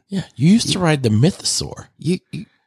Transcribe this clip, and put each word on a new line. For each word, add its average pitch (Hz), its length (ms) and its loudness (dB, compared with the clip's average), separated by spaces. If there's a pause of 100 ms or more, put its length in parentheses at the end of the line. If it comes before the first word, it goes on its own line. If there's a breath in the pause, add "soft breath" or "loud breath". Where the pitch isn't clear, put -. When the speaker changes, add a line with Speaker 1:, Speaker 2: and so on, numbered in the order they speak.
Speaker 1:
Yeah, 190 160 -6 (120)
you 147 160 4
used 226 140 4
to - 80 -2
Speaker 2:
You 190 60 -4
Speaker 1:
ride 156 240 0
the 113 40 2
Mythosaur. - 800 0 (120)
Speaker 2:
You, 165 200 -2 (140)
you, 156 120 -12 (220)